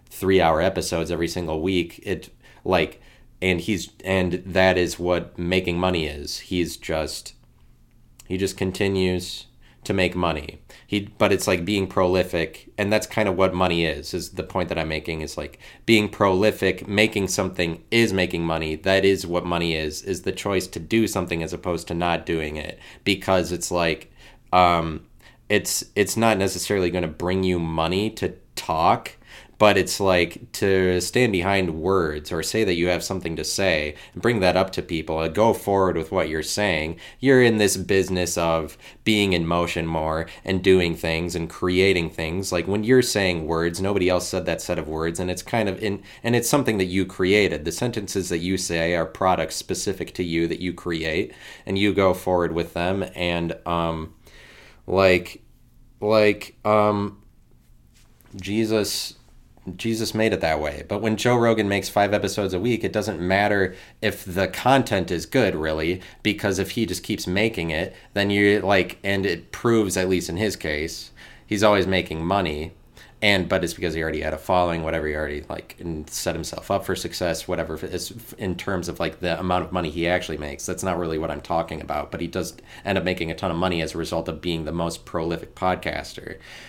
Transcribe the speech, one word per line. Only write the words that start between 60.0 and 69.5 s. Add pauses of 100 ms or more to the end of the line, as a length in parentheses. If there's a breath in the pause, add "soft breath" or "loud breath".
made
it
that
way.
But
when
Joe
Rogan
makes
five
episodes
a
week,
it
doesn't
matter (260 loud breath)
if
the
content
is
good,
really, (220 loud breath)
because
if
he
just
keeps
making
it, (200 loud breath)
then
you're
like,
and
it